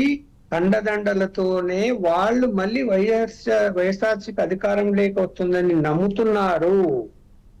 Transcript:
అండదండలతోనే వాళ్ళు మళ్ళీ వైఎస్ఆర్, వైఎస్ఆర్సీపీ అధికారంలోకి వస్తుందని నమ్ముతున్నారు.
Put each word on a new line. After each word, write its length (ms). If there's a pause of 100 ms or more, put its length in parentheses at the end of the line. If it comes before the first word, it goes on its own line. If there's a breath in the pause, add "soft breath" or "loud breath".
(540)
అండదండలతోనే 1400
వాళ్ళు 560
మళ్ళీ 360
వైఎస్ఆర్, 920
వైఎస్ఆర్సీపీ 640
అధికారంలోకి 800
వస్తుందని 600
నమ్ముతున్నారు. 1300 (500)